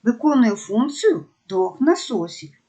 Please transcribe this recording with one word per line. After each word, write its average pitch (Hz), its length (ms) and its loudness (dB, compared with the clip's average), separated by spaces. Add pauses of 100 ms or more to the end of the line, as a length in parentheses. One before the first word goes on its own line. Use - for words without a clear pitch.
виконує 247 480 2
функцію 233 720 0 (240)
двох 185 320 -2
насосів. 214 720 -2 (180)